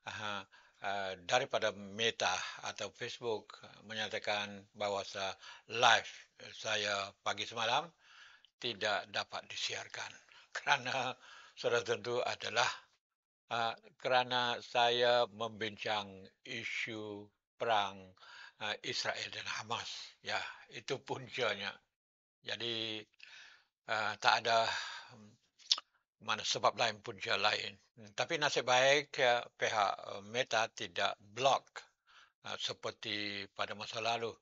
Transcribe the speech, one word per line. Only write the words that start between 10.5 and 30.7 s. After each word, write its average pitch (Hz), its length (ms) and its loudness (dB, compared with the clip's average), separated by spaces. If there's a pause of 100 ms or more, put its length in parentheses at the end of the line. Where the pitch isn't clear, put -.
Kerana 127 560 0 (400)
sudah 120 320 2
tentu 117 320 0
adalah, 107 480 0 (880)
eh, 117 200 0 (200)
kerana 123 640 2
saya 120 720 4
membincang 107 800 -4 (320)
isu 110 800 -6 (320)
perang, 101 480 2 (640)
eh, 107 80 -2 (160)
Israel 110 400 -2
dan 107 160 -10 (160)
Hamas. - 640 -8
Ya, 101 160 -2 (320)
itu 123 240 -6
puncanya. 110 720 -4 (720)
Jadi, 113 560 -4 (880)
eh, 107 320 0
tak 117 240 6
ada, 113 240 6 (480)
hmm, 107 180 -20 (920)
mana 110 160 0
sebab 107 400 2
lain, 107 240 0
punca 110 320 -2
lain. 104 400 2 (240)
Hmm, 107 160 -16
tapi 147 240 0
nasib 143 240 2
baik, 135 560 6
eh, 120 240 6 (160)
pihak, 107 320 4
eh, - 300 -8 (100)
Meta 117 400 2